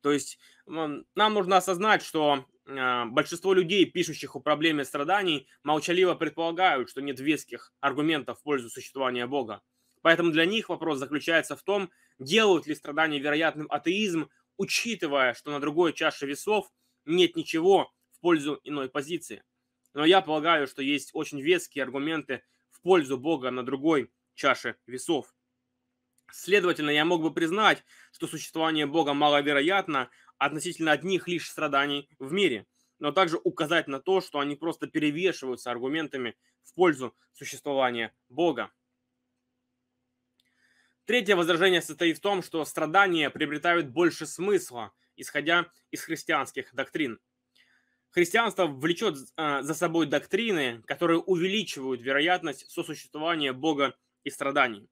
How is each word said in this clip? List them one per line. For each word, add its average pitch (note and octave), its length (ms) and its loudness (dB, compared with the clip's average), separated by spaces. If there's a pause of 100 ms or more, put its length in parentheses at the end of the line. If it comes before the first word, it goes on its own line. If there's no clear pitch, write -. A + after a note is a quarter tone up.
То C#3+ 60 4
есть, - 260 -2 (300)
м, D3+ 360 -6 (100)
нам G#3+ 200 4
нужно F#3+ 220 2
осознать, F#3 460 2
что, D3 440 0 (200)
а, B2+ 400 0
большинство D#3 480 0
людей, F3+ 320 4
пишущих D3+ 500 -6
о C3 40 -8
проблеме D3+ 440 0
страданий, D#3 640 -2 (160)
молчаливо E3+ 500 2
предполагают, E3 760 0
что C3+ 100 -10
нет C#3 180 -8
веских C#3 600 -4
аргументов C#3 580 -2
в - 40 -20
пользу C3 280 -2
существования B2+ 560 -4
Бога. B2 360 -4 (400)
Поэтому E3+ 280 4
для D#3+ 160 2
них G#3+ 220 -2
вопрос D#3+ 300 -4
заключается D3 580 -2
в - 60 -20
том, G3 280 -2 (280)
делают F3+ 480 2
ли D3+ 80 -6
страдания D3 440 -2
вероятным D3+ 500 0
атеизм, E3 600 -2 (260)
учитывая, D3 800 0
что - 160 -12
на C#3+ 100 -4
другой D#3 320 2
чаше D3 340 -2
весов G3 440 -2 (340)
нет E3+ 320 4
ничего E3 560 2 (200)
в - 80 -20
пользу D3+ 420 0
иной C#3 260 -8
позиции. D3 540 -8 (500)
Но D3 120 -2
я F#3 160 8
полагаю, D#3 480 0
что - 140 -8
есть C#3 320 -2
очень D3 260 -6
веские D#3 420 0
аргументы C#3 600 -6 (280)
в - 100 -20
пользу D3+ 380 4
Бога C3 320 -2
на B2+ 140 -6
другой C#3 480 0 (220)
чаше B2+ 420 0 (100)
весов. B2+ 460 -4 (1000)
Следовательно, F3 580 2
я D3 140 4
мог E3+ 180 2
бы D#3 100 0
признать, E3+ 520 2 (280)
что - 140 -10
существование D#3 600 -2
Бога D3 280 2
маловероятно D3 960 2 (280)
относительно D#3 540 -2
одних E3 360 0
лишь E3+ 200 -4
страданий C#3+ 600 -2 (100)
в C3+ 140 -8
мире, D#3+ 340 0 (320)
но D3 140 -2
также E3+ 320 2
указать D#3 440 0
на C3+ 120 -6
то, F#3 200 2
что D3 200 -6
они C#3+ 160 -2
просто D#3 300 -6
перевешиваются D3 840 -2
аргументами C3 680 -6 (260)
в - 120 -20
пользу C#3+ 420 2 (160)
существования C3 800 -4 (160)
Бога. B2+ 420 0 (2250)
Третье G#3 320 4
возражение F3 440 4
состоит D#3+ 380 -2
в - 20 -18
том, G3 220 0
что D#3 220 -6
страдания D#3+ 640 2
приобретают D3+ 580 0
больше D#3 380 0
смысла, D#3+ 640 -4 (220)
исходя E3 560 0 (220)
из D#3+ 100 -10
христианских C#3+ 720 -4
доктрин. C3+ 460 -6 (880)
Христианство F#3 560 2
влечет, D#3 500 -2 (200)
э, C#3+ 260 -2
за D3+ 120 -4
собой E3 320 0
доктрины, D3 800 -2
которые E3 340 0
увеличивают E3+ 840 -2
вероятность D3+ 680 -2
сосуществования D#3 840 -6
Бога C#3 440 0 (280)
и C#3 60 -8
страданий. C3 600 -2